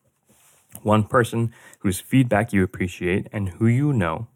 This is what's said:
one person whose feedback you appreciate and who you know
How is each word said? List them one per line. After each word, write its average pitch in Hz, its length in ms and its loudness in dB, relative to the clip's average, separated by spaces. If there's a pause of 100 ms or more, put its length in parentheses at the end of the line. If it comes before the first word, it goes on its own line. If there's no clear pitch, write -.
(840)
one 107 220 2
person 117 480 0 (280)
whose 92 200 -2
feedback 120 540 2
you 98 80 4
appreciate 90 720 -4
and 98 180 -4
who 113 160 -2
you 135 260 2
know 90 440 -2